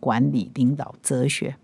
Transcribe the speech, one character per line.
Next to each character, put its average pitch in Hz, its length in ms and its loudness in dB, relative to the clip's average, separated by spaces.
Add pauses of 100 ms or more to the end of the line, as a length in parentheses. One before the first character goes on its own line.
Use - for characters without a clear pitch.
管 131 320 2
理 117 200 -2
领 131 220 2
导 - 260 -8
哲 131 280 0
学。 - 360 -4